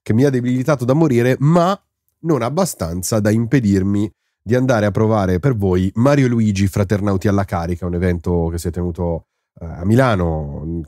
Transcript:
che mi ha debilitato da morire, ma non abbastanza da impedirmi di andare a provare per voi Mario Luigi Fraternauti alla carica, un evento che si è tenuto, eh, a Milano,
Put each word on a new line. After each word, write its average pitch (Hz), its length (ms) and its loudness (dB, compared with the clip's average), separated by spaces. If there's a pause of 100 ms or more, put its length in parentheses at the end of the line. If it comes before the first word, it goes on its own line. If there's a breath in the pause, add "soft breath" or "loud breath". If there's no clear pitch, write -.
che - 120 -2
mi 123 120 4
ha 147 40 6
debilitato 127 540 0
da 123 100 2
morire, 131 460 2
ma 170 420 2 (400)
non 156 200 0
abbastanza 113 800 -2
da 107 80 2
impedirmi 104 840 0 (300)
di 107 140 -2
andare 127 300 2
a 104 60 0
provare 101 480 0
per 135 160 0
voi 95 400 0
Mario 135 320 2
Luigi 107 400 0
Fraternauti 101 640 -2
alla 98 160 0
carica, 87 400 -6
un 87 80 -4
evento 87 580 -2
che 85 60 -6
si 85 100 -6
è 87 40 -4
tenuto, 85 560 -6 (340)
eh, 87 40 -14
a 82 200 -10
Milano, 85 1040 0